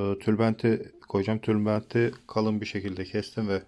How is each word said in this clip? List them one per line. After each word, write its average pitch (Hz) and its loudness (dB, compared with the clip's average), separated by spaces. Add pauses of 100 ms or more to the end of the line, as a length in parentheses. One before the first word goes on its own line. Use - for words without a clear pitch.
(200)
tülbenti 110 2 (160)
koyacağım. 104 0
Tülbenti 110 0 (140)
kalın 110 0
bir 107 -6
şekilde 95 -6
kestim 107 -4
ve 95 0